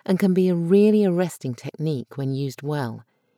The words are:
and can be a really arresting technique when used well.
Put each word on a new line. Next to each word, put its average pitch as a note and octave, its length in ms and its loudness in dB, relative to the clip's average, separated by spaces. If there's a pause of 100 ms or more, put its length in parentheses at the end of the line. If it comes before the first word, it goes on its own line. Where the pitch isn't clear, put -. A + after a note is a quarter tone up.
and F#3 140 0
can F#3+ 140 2
be F#3 160 2
a F3 60 0
really G3+ 480 4
arresting F3 520 -2
technique C#3+ 600 -8
when C3+ 200 -4
used C3+ 260 -6
well. C3 420 -6 (340)